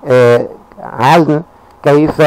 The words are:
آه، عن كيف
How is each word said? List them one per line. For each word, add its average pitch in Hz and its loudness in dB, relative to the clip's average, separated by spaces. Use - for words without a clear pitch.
آه، 123 2
عن 151 -2
كيف 151 0